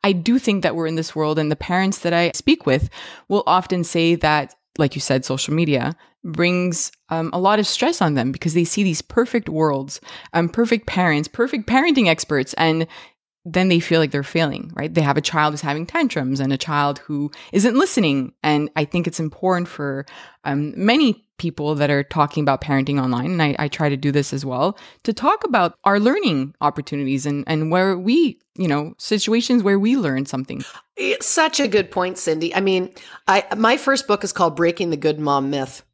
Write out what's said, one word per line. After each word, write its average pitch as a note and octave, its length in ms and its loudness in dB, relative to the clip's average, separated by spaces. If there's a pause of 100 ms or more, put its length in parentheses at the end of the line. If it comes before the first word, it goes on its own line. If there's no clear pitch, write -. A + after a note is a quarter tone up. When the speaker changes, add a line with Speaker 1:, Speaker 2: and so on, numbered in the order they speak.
Speaker 1:
I G3+ 80 4
do A3+ 260 2
think G3 240 0
that E3+ 140 2
we're E3 100 -2
in D#3+ 80 -4
this D#3+ 180 -6
world, D#3 240 0
and D3+ 140 0
the D3+ 60 -2
parents F#3+ 420 -2
that E3+ 140 -2
I E3+ 200 2
speak - 320 0
with C#3+ 240 2 (380)
will G3+ 180 2
often F3+ 380 2
say E3 320 2
that, D3+ 400 0 (220)
like D3 180 2
you C#3 60 -6
said, C3 240 0
social C3+ 280 -4
media D3+ 440 0 (260)
brings, F3 680 0 (180)
um, E3 240 -2
a F3+ 60 -2
lot G3+ 200 4
of G3+ 80 0
stress - 340 0
on D#3 140 2
them B2+ 160 0
because D#3 220 -4
they E3+ 120 2
see G3+ 180 -2
these E3+ 180 0
perfect - 460 -2
worlds, D3+ 540 -2 (320)
um, E3+ 160 2
perfect A#3 360 0
parents, D#3 440 0
perfect A#3+ 380 -2
parenting C4+ 400 4
experts, D3+ 480 0
and D#3+ 320 2 (580)
then F3+ 240 2
they E3+ 100 6
feel E3 220 2
like D3+ 100 2
they're C#3+ 100 -2
failing, D3+ 540 -4
right? E3 180 -6
They E3+ 80 2
have C#3+ 160 2
a D3+ 40 0
child D3+ 320 0
who's D3 80 -8
having D#3 240 -4
tantrums C#3+ 560 -2
and C3+ 100 0
a C#3 60 0
child C#3+ 420 -2
who D3 320 -6 (220)
isn't G#3+ 240 2
listening. D#3+ 560 2 (100)
And D3+ 320 0
I D#3 80 0
think E3+ 240 -2
it's D#3+ 120 -6
important F3 500 -2
for, C3+ 360 -8 (380)
um, D3 320 -2
many A#3+ 500 2 (120)
people D3+ 380 -4
that C#3+ 140 0
are C#3 140 2
talking D3+ 400 0
about C3+ 180 2
parenting C#3 400 0
online, B2+ 300 -2
and E3+ 100 0
I, D3 160 2
I D3+ 120 -2
try D3+ 180 -2
to C#3+ 80 0
do C#3+ 160 -2
this C#3+ 220 0
as C#3 120 -6
well, C#3 320 -2 (260)
to A3+ 100 0
talk G4 320 0
about G3 300 2 (100)
our G3+ 160 4
learning G#3+ 580 2
opportunities C#3+ 680 -2
and, C#3+ 220 -2
and D#3 240 0
where F#3 260 2
we, A#3+ 400 2 (200)
you F3+ 100 -2
know, D3 300 -2
situations A3+ 680 0
where G3 160 4
we A3+ 160 2
learn C#3 300 0
something. C3+ 400 -8 (320)
Speaker 2:
It's - 300 -2
such D#4 340 0
a C#4 80 0
good G3 220 0
point, F#3 260 -4
Cindy. D#3+ 360 -2
I F#3+ 60 0
mean, F#3+ 320 0 (380)
I, G3 160 4 (100)
my A3 220 4
first - 280 0
book G3+ 200 0
is - 80 -6
called D#3+ 240 0
Breaking E3+ 320 0
the D#3 80 -2
Good D3+ 200 0
Mom C#3 320 0
Myth. C3+ 320 -6 (120)